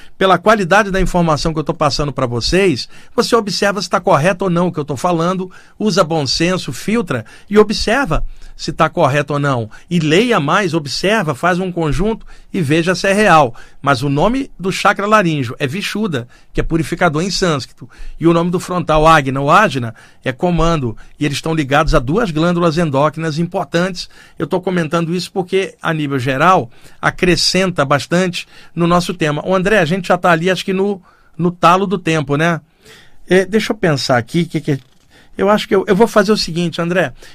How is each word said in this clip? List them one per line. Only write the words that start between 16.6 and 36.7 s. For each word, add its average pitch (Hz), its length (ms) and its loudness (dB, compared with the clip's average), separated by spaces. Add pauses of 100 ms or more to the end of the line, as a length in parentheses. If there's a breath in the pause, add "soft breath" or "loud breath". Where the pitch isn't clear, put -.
é - 20 0
purificador 160 580 0
em 190 100 -4
sânscrito. 147 580 -4 (300 soft breath)
E 156 80 2
o 170 60 6
nome 170 180 0
do 180 80 -2
frontal, 156 480 0
Agna 139 340 4
ou 143 100 0
Ajna, 135 420 2 (300 soft breath)
é 135 80 -2
comando. 160 640 0 (240 soft breath)
E 139 60 0
eles 143 120 -4
estão 160 160 -4
ligados 151 400 0
a 160 60 4
duas 170 320 -2
glândulas 170 460 0
endócrinas 151 640 -2
importantes. 175 680 -4 (280 loud breath)
Eu 165 100 -6
tô 180 140 -2
comentando 170 520 -2
isso 180 180 -6
porque, 190 500 -4
a 165 120 -2
nível 143 260 -2
geral, 139 500 2 (320 soft breath)
acrescenta 180 800 0
bastante 170 640 -2 (260 loud breath)
no 170 140 0
nosso 175 260 0
tema. 151 320 -4
Ô, 190 100 0
André, 196 240 2
a 175 60 2
gente 180 220 -4
já 185 100 4
tá 175 140 2
ali, 165 180 2
acho 180 160 -2
que 196 80 -2
no, 190 280 -2 (360 soft breath)
no 170 140 0
talo 175 340 4
do 196 120 -2
tempo, 156 380 -2
né? 160 260 0 (640 soft breath)
É, 185 180 4
deixa 214 260 -2
eu 214 60 -2
pensar 139 400 0
aqui, 160 280 0
que, 165 140 -6
que... 139 200 -2 (580 soft breath)
eu 196 120 2
acho 208 180 2
que - 60 0
eu, 190 140 2
eu 202 80 4
vou 220 120 4
fazer 208 240 2
o 214 60 4
seguinte, 175 440 -4